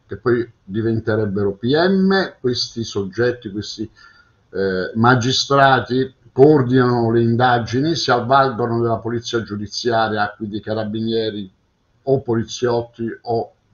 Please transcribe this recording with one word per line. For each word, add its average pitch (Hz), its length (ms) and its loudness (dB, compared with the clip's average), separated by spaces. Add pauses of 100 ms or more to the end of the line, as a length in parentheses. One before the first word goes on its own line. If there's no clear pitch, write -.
che - 100 -10
poi 120 340 -2 (120)
diventerebbero 107 880 -2
P - 140 -10
M, 190 760 2
questi 120 440 -4
soggetti, 110 680 -4
questi, 104 360 -8 (640)
eh, 95 420 -2
magistrati 131 1200 2 (160)
coordinano 123 800 4
le 117 100 4
indagini, 120 720 0
si - 160 -2
avvalgono 120 720 2
della 117 160 0
polizia 117 460 -4
giudiziaria, 104 920 -4
quindi 104 260 -8
carabinieri 110 920 -4 (480)
o 135 200 0
poliziotti 117 840 -4 (140)
o 117 300 -4 (220)